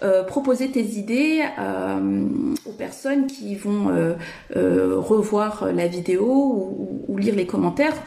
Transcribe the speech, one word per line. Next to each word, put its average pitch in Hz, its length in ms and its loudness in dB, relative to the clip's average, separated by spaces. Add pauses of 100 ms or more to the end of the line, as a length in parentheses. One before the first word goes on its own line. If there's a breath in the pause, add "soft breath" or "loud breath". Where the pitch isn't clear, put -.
euh, 190 220 4
proposer 262 460 0
tes 208 280 -2
idées, 285 460 2 (160)
euh, 98 640 0 (400)
aux 214 60 -12
personnes 269 560 -2
qui 202 280 -8
vont, 202 340 0
euh, 170 240 2 (420 loud breath)
euh, 185 420 4
revoir 208 760 0
la 175 140 2
vidéo 180 380 0
ou, 196 840 0
ou, 202 40 0
ou 196 40 -2
lire 202 180 2
les 185 100 0
commentaires 208 600 0